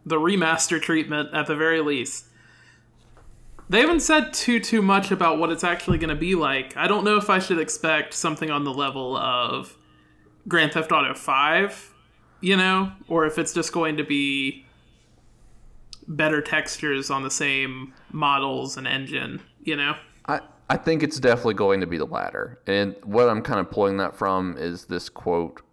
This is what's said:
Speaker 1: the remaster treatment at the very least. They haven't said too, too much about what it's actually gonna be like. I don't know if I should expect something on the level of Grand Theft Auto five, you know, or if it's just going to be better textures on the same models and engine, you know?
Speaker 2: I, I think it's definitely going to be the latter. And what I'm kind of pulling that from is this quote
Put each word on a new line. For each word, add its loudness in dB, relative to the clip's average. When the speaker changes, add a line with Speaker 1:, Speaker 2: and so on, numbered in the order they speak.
Speaker 1:
the -2
remaster 2
treatment -2
at -2
the -2
very 2
least. -4
They 4
haven't 4
said 2
too, 2
too 2
much 4
about 2
what 2
it's -2
actually 0
gonna -2
be 0
like. -2
I 0
don't 2
know 4
if 0
I 6
should 0
expect -2
something -2
on -2
the -4
level -4
of -2
Grand 2
Theft 0
Auto 2
five, 0
you 2
know, 2
or 2
if 0
it's -2
just -2
going 0
to -2
be -2
better 0
textures -4
on -2
the -6
same -4
models -2
and -10
engine, -4
you -4
know? -2
Speaker 2:
I, -2
I 2
think 2
it's -2
definitely 4
going 4
to 0
be -4
the 0
latter. -6
And 0
what 6
I'm 0
kind -2
of -2
pulling 2
that -2
from 0
is -6
this -6
quote -4